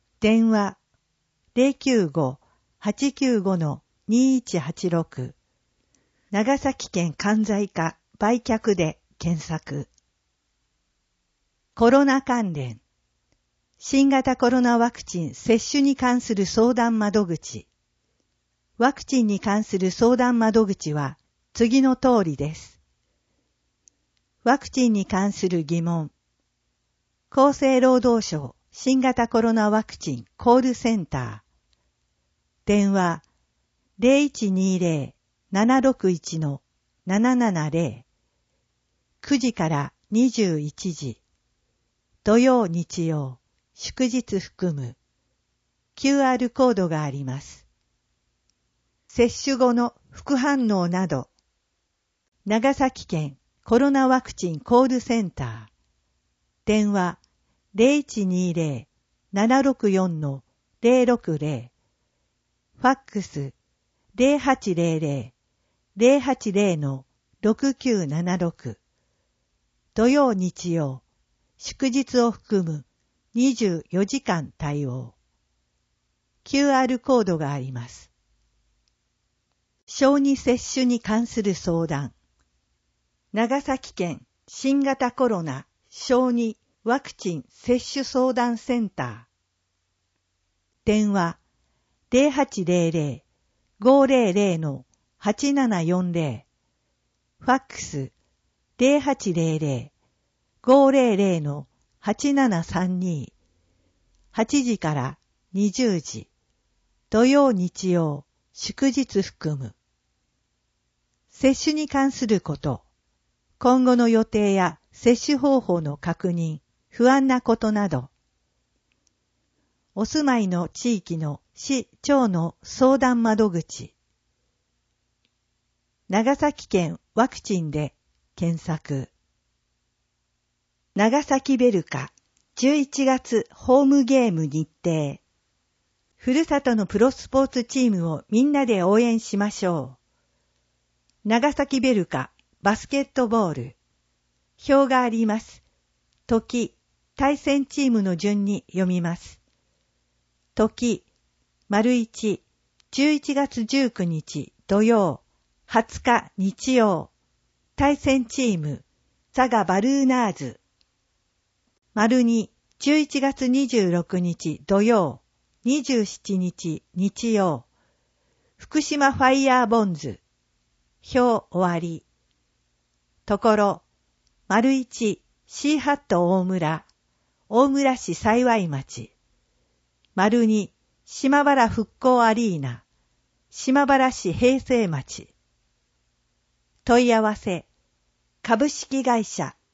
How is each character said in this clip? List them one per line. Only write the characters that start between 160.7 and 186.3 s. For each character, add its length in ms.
丸 280
二、 280
十 200
一 220
月 280
二 180
十 240
六 300
日 460
土 160
曜、 380
二 180
十 220
七 340
日 440
日 380
曜。 340
福 240
島 320
フ 80
ァ 140
イ 100
ヤ 200
ー 20
ボ 180
ン 100
ズ。 260
表 360
終 220
わ 60
り。 260
と 140
こ 180
ろ、 260
丸 240
一、 500
シ 300
ー 20
ハ 160
ッ 140
ト 220
大 140
村。 400
大 200
村 280
市 180
幸 540
町。 480
丸 320
二、 260
島 400
原 240
復 300
興 240
ア 100
リ 240
ー 40
ナ。 240
島 360
原 260
市 200
平 280
成 280
町。 460